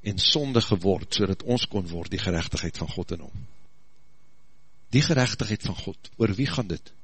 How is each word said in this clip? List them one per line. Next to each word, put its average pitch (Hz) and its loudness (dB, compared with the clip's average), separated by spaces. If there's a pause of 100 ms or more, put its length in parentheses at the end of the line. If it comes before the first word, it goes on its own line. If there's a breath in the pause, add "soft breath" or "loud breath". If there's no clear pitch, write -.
en 98 -2
sonde 135 4
geword, 95 2
sodat 95 2
ons 120 2
kon 92 -2
word 85 -6
die 92 0
geregtigheid 87 0
van 85 -2
God 87 -2
in 80 -4
hom. - -8 (1400)
Die 139 8
geregtigheid 123 2
van 92 -2
God, - -8
oor 104 4
wie 135 2
gaan 123 0
dit? - -6 (120)